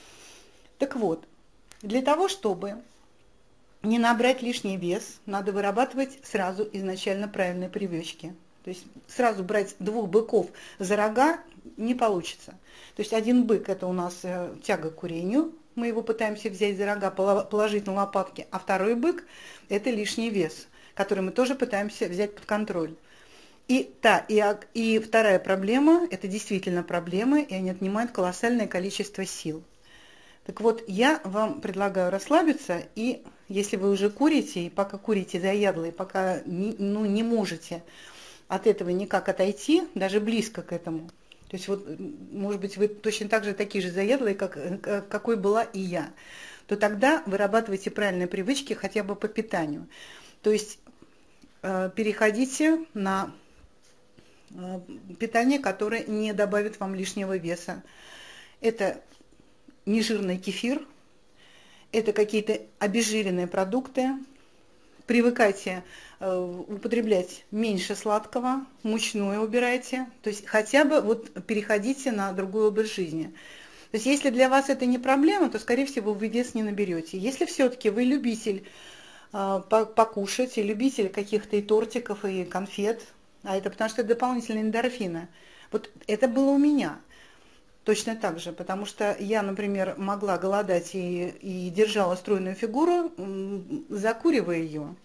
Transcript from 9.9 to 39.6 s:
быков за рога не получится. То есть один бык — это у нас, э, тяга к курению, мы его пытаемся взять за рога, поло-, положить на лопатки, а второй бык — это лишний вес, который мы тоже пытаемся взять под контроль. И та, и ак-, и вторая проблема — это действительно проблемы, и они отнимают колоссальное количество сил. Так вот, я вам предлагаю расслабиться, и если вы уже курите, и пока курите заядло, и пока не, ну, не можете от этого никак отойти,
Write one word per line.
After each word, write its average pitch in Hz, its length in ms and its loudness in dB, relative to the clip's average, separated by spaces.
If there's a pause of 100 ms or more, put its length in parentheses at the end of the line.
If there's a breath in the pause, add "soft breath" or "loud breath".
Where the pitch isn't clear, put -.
быков 214 380 4 (320 loud breath)
за 196 180 0
рога 240 440 4 (360)
не 233 180 0
получится. 208 580 -2 (440 loud breath)
То 208 60 -2
есть 208 100 -6
один 233 320 4
бык — 214 240 2
это 185 180 -2
у 180 60 -2
нас, 180 300 -4
э, 180 400 -6
тяга 160 280 -2
к 160 40 -10
курению, 185 600 0 (200)
мы 233 120 -4
его 226 140 -2
пытаемся 220 480 -2
взять 196 300 -2
за 202 80 -2
рога, 202 240 -2
поло-, 196 340 2
положить 208 420 0
на 196 60 -2
лопатки, 196 580 -2
а 190 80 -6
второй 196 360 0
бык — 320 320 0 (420 loud breath)
это 202 220 0
лишний 226 400 -2
вес, 190 360 -2 (280 loud breath)
который 196 280 0
мы 185 80 -2
тоже 254 240 2
пытаемся 208 520 -2
взять 202 280 -4
под - 120 -20
контроль. 190 480 -2 (760 loud breath)
И - 320 2
та, 214 280 6
и 214 100 4
ак-, 208 340 2
и 226 260 2
вторая 220 400 6
проблема — 247 720 4
это - 160 -6
действительно 190 560 -2
проблемы, 185 600 2
и 285 120 -8
они 185 140 -2
отнимают 196 440 -2
колоссальное 208 540 0
количество 190 600 -4
сил. 160 360 -8 (880 loud breath)
Так 190 120 -10
вот, 226 260 2
я 247 360 4
вам 208 360 -2
предлагаю 190 500 0
расслабиться, 269 720 2 (120)
и 233 280 -4 (260)
если 202 280 -2
вы 196 140 2
уже 202 200 2
курите, 214 560 2
и - 40 -8
пока 196 280 -2
курите 196 420 -2
заядло, 190 440 2
и 170 60 -4
пока 185 540 -2
не, 190 340 -4
ну, 202 260 0
не 208 180 2
можете 185 600 -2 (640 loud breath)
от 190 180 -2
этого 196 220 4
никак 190 400 0
отойти, 202 560 2 (100)